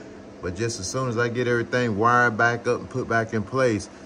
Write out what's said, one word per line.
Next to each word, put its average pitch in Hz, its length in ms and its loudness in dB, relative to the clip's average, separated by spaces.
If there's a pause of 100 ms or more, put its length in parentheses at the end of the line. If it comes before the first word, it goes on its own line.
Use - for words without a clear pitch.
(440)
but 90 120 -6
just 113 240 -4
as 92 80 -8
soon 131 220 -2
as 113 80 -4
I 120 120 2
get 120 180 -2
everything 120 500 0
wired 117 400 4
back 117 300 2
up 120 120 2
and - 100 -12
put 117 200 -4
back 113 240 0
in 110 80 0
place, 117 480 0 (160)